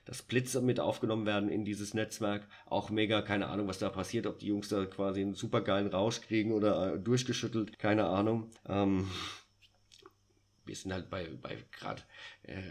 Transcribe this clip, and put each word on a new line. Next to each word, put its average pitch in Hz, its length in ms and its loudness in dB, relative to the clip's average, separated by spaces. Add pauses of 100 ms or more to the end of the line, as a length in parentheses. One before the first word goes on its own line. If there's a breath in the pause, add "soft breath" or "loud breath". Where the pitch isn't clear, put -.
dass - 180 -12
Blitze 127 400 0
mit 123 160 2
aufgenommen 110 480 0
werden 104 220 2
in 98 160 0
dieses 101 300 -4
Netzwerk. 107 520 -2 (200 loud breath)
Auch 101 240 -2
mega, 107 320 4
keine 101 260 0
Ahnung, 101 180 0
was 92 140 -4
da 101 100 0
passiert, 98 360 -2
ob 101 120 -4
die 101 80 -8
Jungs 101 220 0
da 98 180 0
quasi 98 340 -2
einen 98 140 0
supergeilen 101 540 0
Rausch 98 320 2
kriegen 110 320 2
oder, 98 420 4
äh, - 40 -2
durchgeschüttelt, 117 800 0
keine 107 280 4
Ahnung. 110 440 2 (160)
Ähm, 98 440 2 (1600 loud breath)
wir - 100 -10
sind 92 160 -8
halt 92 180 -6
bei, 92 160 -6 (160)
bei - 140 -10 (160)
grad, - 340 -10 (380 loud breath)
äh, 92 260 -10